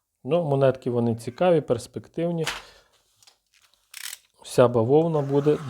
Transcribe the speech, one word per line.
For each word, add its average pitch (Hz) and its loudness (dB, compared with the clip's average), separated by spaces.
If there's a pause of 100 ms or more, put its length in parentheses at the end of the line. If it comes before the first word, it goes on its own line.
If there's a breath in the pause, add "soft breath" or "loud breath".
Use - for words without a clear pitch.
(240)
Ну, 165 0
монетки 139 0
вони 117 0
цікаві, 165 0
перспективні. 160 -6 (2000 loud breath)
Вся 123 4
бавовна 143 2
буде 143 0 (120)